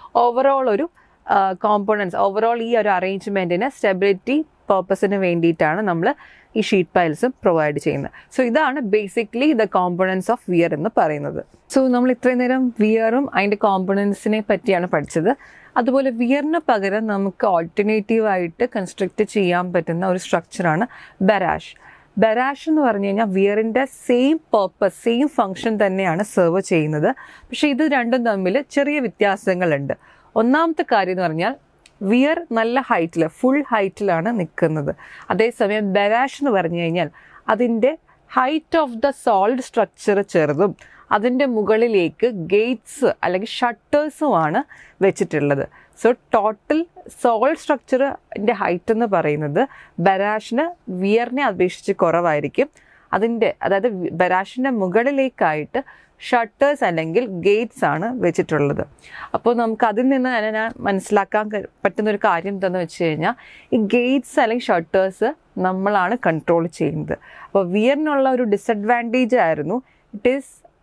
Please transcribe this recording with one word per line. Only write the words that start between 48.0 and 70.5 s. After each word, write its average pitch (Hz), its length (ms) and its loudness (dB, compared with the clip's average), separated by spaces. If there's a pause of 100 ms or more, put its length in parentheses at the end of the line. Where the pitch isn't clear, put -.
ഹൈറ്റ് 185 320 0
എന്ന് 226 220 0
പറയുന്നത് 151 460 0 (440)
ബരാഷിന് 208 580 0 (380)
വിയറിനെ 240 480 0
അപേക്ഷിച്ച് 185 520 -2
കുറവായിരിക്കും. 165 680 0 (460)
അതിൻ്റെ, 220 340 0 (160)
അതായത് 196 240 0 (100)
വി-, 175 120 -6 (100)
ബരാഷിൻ്റെ 196 580 0
മുകളിലേക്കായിട്ട് 226 1000 0 (460)
ഷട്ടേഴ്സ് 262 600 0
അല്ലെങ്കിൽ 165 360 -2 (220)
ഗേറ്റ്സ് 214 460 0
ആണ് 160 140 -2 (180)
വെച്ചിട്ടുള്ളത്. 151 580 0 (540)
അപ്പോൾ - 160 0 (100)
നമുക്ക് 220 280 -2
അതിൽ 214 220 0
നിന്ന് 254 220 0
തന്നെ 214 240 -2
ഞാൻ 226 120 -4 (180)
മനസ്സിലാക്കാൻ 202 560 0 (100)
ക-, 202 140 -6 (160)
പറ്റുന്നൊരു 208 420 -2
കാര്യം 185 280 0
എന്താണെന്ന് 185 300 -4
വെച്ച് - 200 -10
കഴിഞ്ഞാൽ 165 300 0 (400)
ഈ 247 40 4 (160)
ഗേറ്റ്സ് 247 480 0
അല്ലെങ്കിൽ 233 260 0
ഷട്ടേഴ്സ് 190 640 0 (360)
നമ്മളാണ് 190 480 0 (120)
കൺട്രോൾ 165 360 2 (160)
ചെയ്യുന്നത്. 151 380 -2 (320)
അപ്പോൾ 196 160 0 (100)
വിയറിനുള്ള 277 520 2 (100)
ഒരു 247 80 0 (100)
ഡിസഡ്വാൻറ്റേജ് 233 800 0 (100)
ആയിരുന്നു 160 300 -2 (400)
it 208 180 -2
is 269 120 -6 (360)